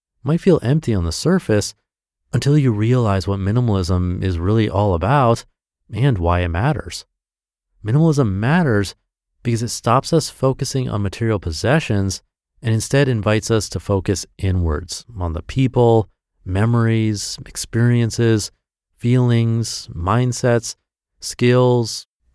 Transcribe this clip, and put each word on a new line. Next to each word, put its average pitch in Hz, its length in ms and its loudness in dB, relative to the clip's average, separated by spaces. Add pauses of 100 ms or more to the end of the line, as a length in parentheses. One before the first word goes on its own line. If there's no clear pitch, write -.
(220)
might 156 180 -2
feel 180 220 4
empty 127 320 0
on 90 100 0
the 82 80 -2
surface 143 640 0 (580)
until 139 240 2
you 131 160 4
realize 107 560 0
what 98 120 -2
minimalism 95 800 0
is 92 160 -2
really 104 320 0
all 98 240 0
about 117 500 2 (480)
and 120 240 0
why 87 240 0
it 87 80 -2
matters. 98 560 -4 (800)
Minimalism 143 420 2
matters 107 680 0 (480)
because 117 200 -2
it 120 60 -6
stops - 460 0
us 156 160 0
focusing 131 580 -2
on 107 140 -2
material 107 360 -2
possessions 101 840 -2 (400)
and 113 120 0
instead 139 340 0
invites 107 420 0
us 110 200 0
to 90 100 -6
focus 98 460 -2 (100)
inwards 87 720 -2 (120)
on 87 140 -4
the 82 80 -6
people, 120 720 2 (340)
memories, 110 1000 -2
experiences, 117 1080 0 (420)
feelings, 117 1000 0
mindsets, 120 800 0 (440)
skills, 123 880 0 (280)